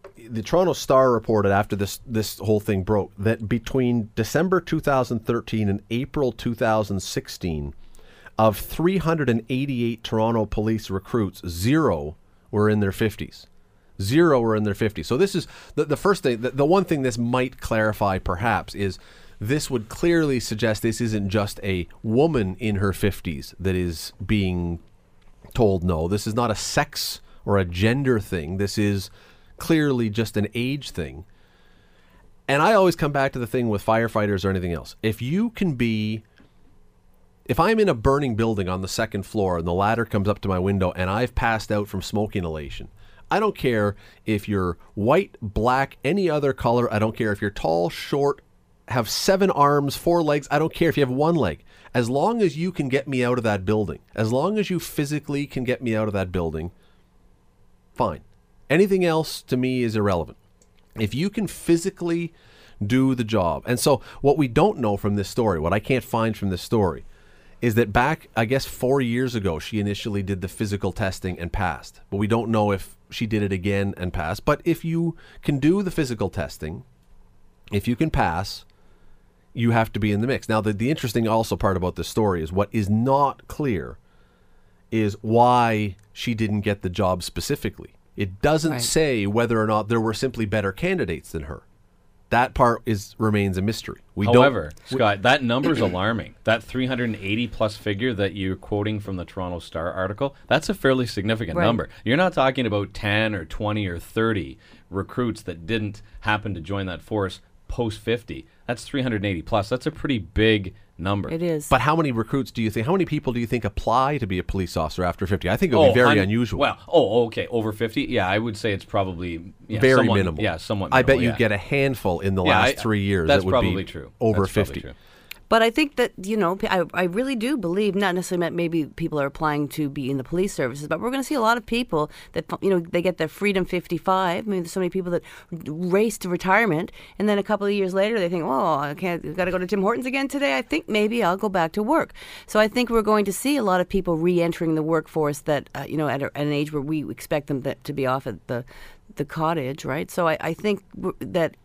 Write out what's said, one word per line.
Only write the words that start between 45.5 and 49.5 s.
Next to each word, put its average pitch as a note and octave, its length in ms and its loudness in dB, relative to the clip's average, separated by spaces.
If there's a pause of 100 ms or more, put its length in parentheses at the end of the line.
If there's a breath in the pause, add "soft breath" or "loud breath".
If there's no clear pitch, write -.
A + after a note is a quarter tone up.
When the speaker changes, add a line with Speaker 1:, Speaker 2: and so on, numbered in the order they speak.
Speaker 1:
any F3 280 2
other C#3+ 220 0
color. A#2+ 380 0
I G#2+ 60 0
don't A2 180 0
care A2 160 0
if G2+ 100 -4
you're G#2 100 -2
tall, E3+ 400 0
short, C#3+ 500 -2 (460)
have A#2+ 200 0
seven F#3+ 440 2